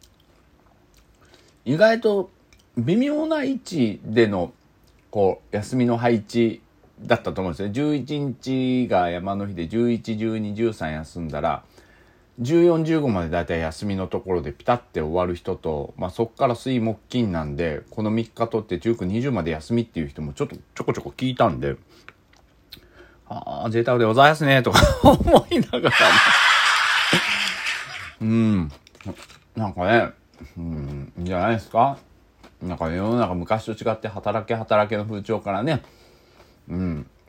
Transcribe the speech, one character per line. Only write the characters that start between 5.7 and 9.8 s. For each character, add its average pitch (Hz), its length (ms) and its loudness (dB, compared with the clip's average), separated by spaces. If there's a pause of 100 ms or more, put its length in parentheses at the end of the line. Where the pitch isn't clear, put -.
み 123 100 2
の 120 120 2
配 120 220 2
置 117 420 0 (400)
だ 120 160 0
っ - 40 -6
た 92 120 -6
と 95 80 -6
思 92 80 -2
う - 20 -4
ん - 20 -4
で - 40 -12
す 95 60 -6
ね。 104 80 -6
十 147 220 -2
一 143 280 -4
日 127 680 -2
が 90 200 2
山 90 260 -6
の 101 120 -6
日 101 60 -8
で、 85 140 -6
十 117 240 0